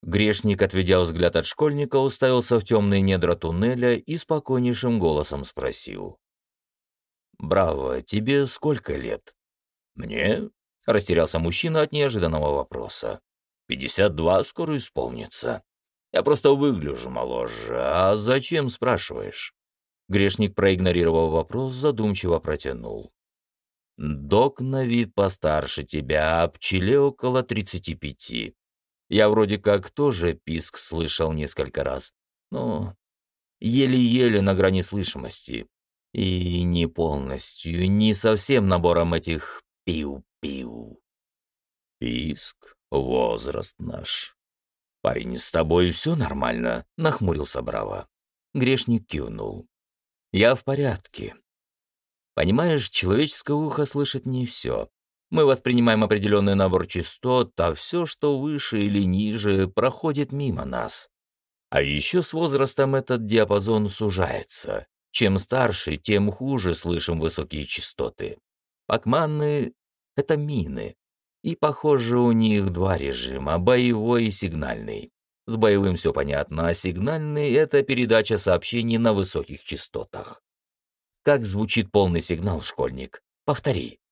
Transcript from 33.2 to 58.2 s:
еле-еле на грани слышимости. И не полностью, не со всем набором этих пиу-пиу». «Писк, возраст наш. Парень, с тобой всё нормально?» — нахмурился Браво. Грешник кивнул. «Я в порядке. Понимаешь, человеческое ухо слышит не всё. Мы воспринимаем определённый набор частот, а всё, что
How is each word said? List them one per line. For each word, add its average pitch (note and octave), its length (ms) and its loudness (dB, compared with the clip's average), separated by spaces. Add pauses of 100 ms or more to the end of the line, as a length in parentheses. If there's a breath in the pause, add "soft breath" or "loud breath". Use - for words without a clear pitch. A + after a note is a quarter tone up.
еле-еле B2 840 4
на G2 140 4
грани F#2+ 260 4
слышимости. C2+ 840 -6 (460)
И F2+ 500 0
не F2 240 2
полностью, D#2+ 1040 -4
не G#2+ 220 4
со A2 240 4
всем A2 320 2
набором E2+ 440 4
этих D#2+ 500 -4 (220)
пиу-пиу». C2+ 1160 -8 (1000)
«Писк, B1 800 -8 (120)
возраст B1 880 -2
наш. - 580 -10 (640)
Парень, A#1+ 360 -2
с - 140 0
тобой E2 400 4
всё D#3+ 240 0
нормально?» — A#1+ 720 -2 (120)
нахмурился E2 640 -2
Браво. G#1 460 -6 (460)
Грешник B2 540 0
кивнул. G#1+ 600 -8 (640)
«Я A2+ 240 6
в - 80 -14
порядке. C3 720 -4 (960)
Понимаешь, C3 560 0
человеческое C3 640 0
ухо D3+ 300 -2
слышит C#3 420 -4
не B2+ 200 -4
всё. A#1+ 440 -6 (420)
Мы D#3 140 4
воспринимаем A#2+ 580 4
определённый G2+ 520 2
набор F#2 320 2
частот, B2 720 -2
а E2+ 140 2
всё, F3 320 -4
что D3 320 -2